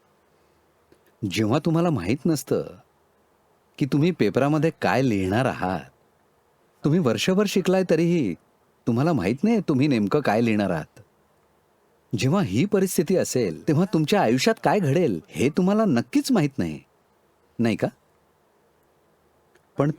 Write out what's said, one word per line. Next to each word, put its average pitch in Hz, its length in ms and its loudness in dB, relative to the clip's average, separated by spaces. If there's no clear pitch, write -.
जेव्हा 107 280 0
तुम्हाला 170 320 0
माहीत 110 360 -4
नसतं 131 400 -2
की 147 80 0
तुम्ही 151 240 2
पेपरामध्ये 147 600 0
काय 101 220 2
लिहिणार 104 420 0
आहात, 92 360 -4
तुम्ही 160 160 2
वर्षभर 175 480 0
शिकलाय 185 420 0
तरीही 165 440 0
तुम्हाला 127 260 0
माहीत 107 320 0
नाही 220 160 2
तुम्ही 156 260 0
नेमकं 123 340 0
काय 110 200 0
लिहिणार 107 300 0
आहात. - 300 -8
जेव्हा 139 240 2
ही 95 220 0
परिस्थिती 160 520 0
असेल 104 520 -2
तेव्हा 160 160 2
तुमच्या 175 380 0
आयुष्यात 135 320 2
काय 156 140 2
घडेल 139 500 0
हे 104 200 -2
तुम्हाला 196 360 2
नक्कीच 185 480 0
माहीत 151 260 0
नाही, 80 220 -6
नाही 113 180 0
का? - 120 -2
पण 143 200 0